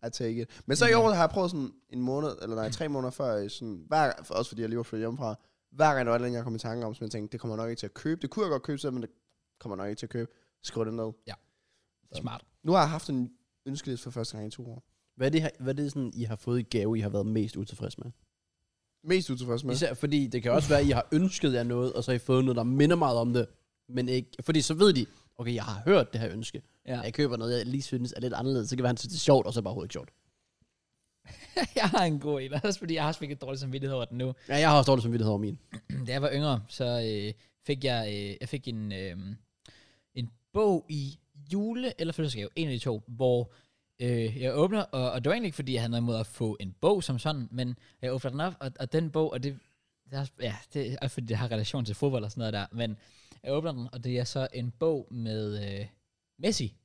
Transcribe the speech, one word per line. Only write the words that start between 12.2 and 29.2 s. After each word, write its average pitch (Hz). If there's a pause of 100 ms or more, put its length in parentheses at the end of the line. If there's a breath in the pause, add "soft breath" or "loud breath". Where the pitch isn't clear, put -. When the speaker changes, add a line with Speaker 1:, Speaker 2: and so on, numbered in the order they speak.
Speaker 2:
Smart. - (220)
Speaker 1:
Nu 156
har 185
jeg 151
haft 160
en 123 (340)
ønskeliste 135
for 123
første 113
gang 107
i 107
to 117
år. 117 (320)
Speaker 3:
Hvad 127
er 143
det 156
her, 156 (100)
hvad 131
er 143
det 143
sådan, 131
I 117
har 110
fået 120
i 120
gave, 110
I 110
har 104
været 101
mest 110
utilfreds -
med? 123 (920)
Speaker 1:
Mest 180
utilfreds 123
med? 127
Speaker 3:
Især 143
fordi 143
det 117
kan 120
også 143
være, 143
I 143
har 120
ønsket 160
jer 120
noget, 120
og 120
så 131
har 127
I 120
fået 131
noget, 127
der 117
minder 139
meget 139
om 120
det, 120 (420)
men 127
ikke, 127 (120)
fordi 160
så -
ved 185
de, 127 (320 soft breath)
"Okay, 120
jeg 113
har 104
hørt 180
det 110
her 107
ønske. 110 (260)
Speaker 2:
Ja. 123
Speaker 3:
Jeg 117
køber 131
noget, 117
jeg 110
lige 131
synes 123
er -
lidt 123
anderledes." 123
Så 131
kan -
det 127
være, 123
han 123
synes, 98
det -